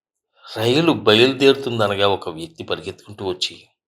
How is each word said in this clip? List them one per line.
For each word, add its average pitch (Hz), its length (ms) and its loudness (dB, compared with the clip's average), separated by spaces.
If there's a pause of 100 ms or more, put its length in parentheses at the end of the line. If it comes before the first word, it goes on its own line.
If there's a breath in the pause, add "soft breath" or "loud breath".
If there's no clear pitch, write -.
(580)
రైలు 139 340 2
బయలుదేరుతుందనగా 117 1160 2
ఒక 92 220 -2
వ్యక్తి 82 340 -14
పరిగెత్తుకుంటూ 98 640 -12
వచ్చి 90 420 -10 (200)